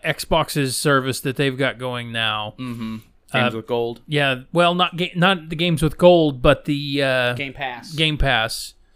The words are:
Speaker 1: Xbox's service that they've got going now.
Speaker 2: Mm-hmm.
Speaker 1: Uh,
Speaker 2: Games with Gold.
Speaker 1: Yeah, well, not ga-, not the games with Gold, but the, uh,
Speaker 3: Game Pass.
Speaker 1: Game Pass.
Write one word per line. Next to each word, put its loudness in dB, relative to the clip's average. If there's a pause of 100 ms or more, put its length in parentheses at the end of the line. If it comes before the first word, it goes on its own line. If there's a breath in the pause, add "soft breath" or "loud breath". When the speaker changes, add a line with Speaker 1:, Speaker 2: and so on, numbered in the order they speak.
Speaker 1:
Xbox's 0
service 2
that -4
they've -2
got -2
going -8
now. -4
Speaker 2:
Mm-hmm. -8 (340)
Speaker 1:
Uh, 0
Speaker 2:
Games 0
with -8
Gold. -2
Speaker 1:
Yeah, 0 (100)
well, 2
not 0
ga-, -4
not 2
the -8
games 0
with 0
Gold, 6
but 4
the, -2
uh, 0
Speaker 3:
Game -8
Pass. -10
Speaker 1:
Game 0
Pass. 0 (220 soft breath)